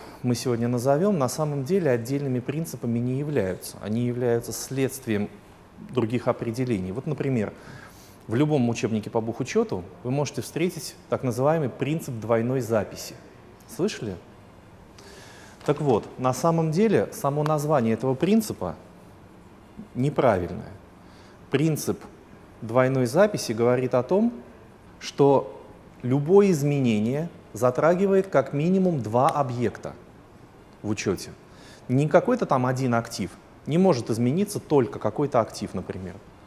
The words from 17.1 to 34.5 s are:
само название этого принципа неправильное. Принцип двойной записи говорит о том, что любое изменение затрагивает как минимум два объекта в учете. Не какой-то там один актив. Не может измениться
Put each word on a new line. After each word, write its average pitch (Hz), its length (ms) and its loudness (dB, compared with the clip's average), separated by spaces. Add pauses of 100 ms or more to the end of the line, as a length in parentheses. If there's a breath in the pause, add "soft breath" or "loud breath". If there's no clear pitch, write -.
само 143 300 -2
название 147 500 2
этого 127 220 0
принципа 165 600 0 (1200)
неправильное. 110 800 0 (800 loud breath)
Принцип 147 500 0 (600)
двойной 127 440 2
записи 139 480 2
говорит 123 400 2
о 123 100 4
том, 220 300 2 (640)
что - 640 2 (400)
любое 151 500 6
изменение 135 800 2 (240)
затрагивает 175 720 2
как 135 240 0
минимум 175 500 2
два 120 280 2
объекта 123 640 -2 (880)
в 104 80 -6
учете. 104 420 -4 (560 loud breath)
Не 139 220 2
какой-то 185 360 2
там 131 200 2
один 127 280 0
актив. 117 380 -2 (360)
Не 143 100 0
может 175 320 4
измениться 131 500 0